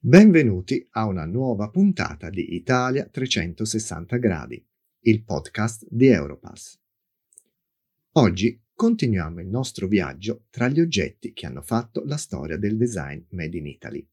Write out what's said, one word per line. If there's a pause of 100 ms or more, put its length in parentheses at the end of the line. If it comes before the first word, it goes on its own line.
Benvenuti
a
una
nuova
puntata
di
Italia
trecentosessanta
gradi, (360)
il
podcast
di
Europass. (1300)
Oggi (100)
continuiamo
il
nostro
viaggio
tra
gli
oggetti
che
hanno
fatto
la
storia
del
design
made
in
Italy.